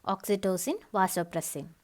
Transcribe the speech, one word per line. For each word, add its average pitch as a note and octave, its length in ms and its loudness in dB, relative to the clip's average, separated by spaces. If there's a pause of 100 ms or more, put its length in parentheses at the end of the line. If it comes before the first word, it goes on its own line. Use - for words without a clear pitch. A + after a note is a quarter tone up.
(140)
oxytocin, G3 640 0 (180)
vasopressin. E3+ 680 0 (180)